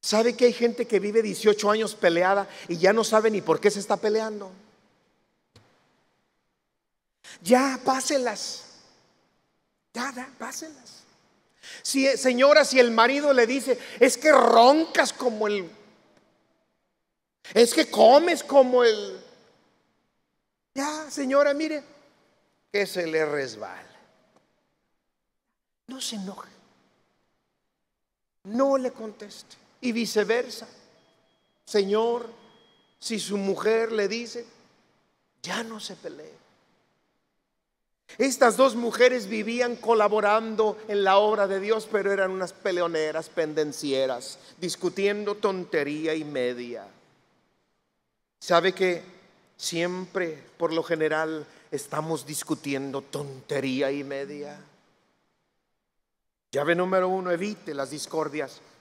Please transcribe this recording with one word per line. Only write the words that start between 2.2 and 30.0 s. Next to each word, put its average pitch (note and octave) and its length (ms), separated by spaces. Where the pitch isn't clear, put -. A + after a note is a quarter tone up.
y F3 80
ya F3+ 160
no A3 140
sabe A3 260
ni G#3 80
por D#3 220
qué G3+ 100
se G3+ 80
está G3+ 160
peleando? G#3+ 560
Ya, B3 440
páselas. C4 800
Ya, B3 200
ya, B3+ 240
páselas. C4+ 680
Si, C4+ 240
señora, C4+ 480
si C4 160
el A#3+ 100
marido C4 400
le B3 160
dice, B3+ 320
"Es - 200
que D4+ 160
roncas C4 800
como A3 340
el... G3 240
Es A#3 200
que D4+ 160
comes C#4+ 540
como B3+ 400
el", G3+ 400
ya, D4+ 340
señora, C#4+ 440
mire, D4+ 360
que G3+ 140
se F3+ 180
le D#3+ 200
resbala. A2+ 580
No C4 120
se A#3+ 160
enoje. G3 320
No C4+ 320
le B3+ 160
conteste. G#3 640
Y B3 100
viceversa. A3+ 800